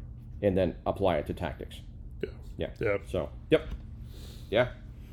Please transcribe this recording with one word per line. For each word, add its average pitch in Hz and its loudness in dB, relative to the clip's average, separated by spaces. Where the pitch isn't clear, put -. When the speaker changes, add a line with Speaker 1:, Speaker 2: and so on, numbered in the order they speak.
Speaker 1:
and 98 6
then 90 6
apply 92 4
it 73 0
to 90 -2
tactics. - -4
Speaker 2:
Yeah. - -2
Speaker 1:
Yeah. - 0
Speaker 2:
Yeah. 104 4
Speaker 1:
So, 76 0
yep. 151 6
Yeah. 110 6